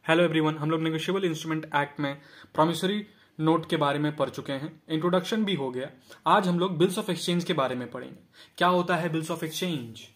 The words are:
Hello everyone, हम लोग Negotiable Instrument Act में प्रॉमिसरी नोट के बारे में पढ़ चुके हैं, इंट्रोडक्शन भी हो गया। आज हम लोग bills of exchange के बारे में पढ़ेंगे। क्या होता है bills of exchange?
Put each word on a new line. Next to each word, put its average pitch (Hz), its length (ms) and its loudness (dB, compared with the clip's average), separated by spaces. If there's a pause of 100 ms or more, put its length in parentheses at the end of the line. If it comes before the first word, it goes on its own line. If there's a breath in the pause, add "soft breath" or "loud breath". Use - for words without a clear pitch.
Hello 165 200 4
everyone, 156 280 2
हम 151 140 -2
लोग 160 100 0
Negotiable 160 420 -2
Instrument 160 420 -2 (100)
Act 143 240 0
में 143 220 -4 (320 loud breath)
प्रॉमिसरी 180 540 0 (320 loud breath)
नोट 160 300 2
के 175 80 2
बारे 147 220 2
में 151 160 0
पढ़ 135 140 0
चुके 135 240 -8
हैं, 143 360 -10
इंट्रोडक्शन 180 560 0
भी 196 100 0
हो 135 160 -4
गया। 127 180 -6 (380 loud breath)
आज 185 200 6
हम 175 120 2
लोग 175 200 0
bills 185 200 2
of 208 100 -6
exchange 175 340 0
के 180 100 -2
बारे 127 220 0
में 123 160 -8
पढ़ेंगे। 131 260 -12 (400 loud breath)
क्या 175 100 4
होता 180 280 4
है 165 160 -2
bills 160 160 -2
of 170 100 -4
exchange? 156 600 -6 (160)